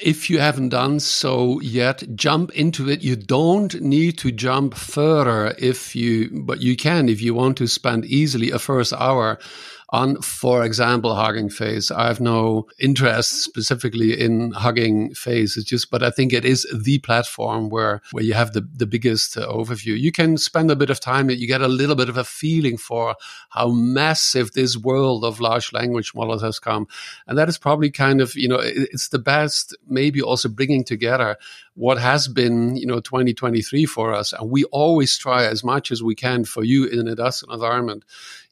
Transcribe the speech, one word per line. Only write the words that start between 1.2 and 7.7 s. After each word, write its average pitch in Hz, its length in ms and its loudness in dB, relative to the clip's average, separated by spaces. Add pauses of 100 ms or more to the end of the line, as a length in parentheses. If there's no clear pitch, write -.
yet, 123 420 -2 (120)
jump 156 360 2
into 147 400 0
it. 143 100 0
You 127 160 0
don't 160 640 2
need 160 380 2
to 131 140 -2
jump 127 420 0
further 131 840 2
if 127 400 -2
you, 117 480 0
but 127 160 -6
you 123 160 2
can 151 320 2
if 110 140 0
you 117 100 0
want 127 260 2
to 123 80 0
spend 117 380 -2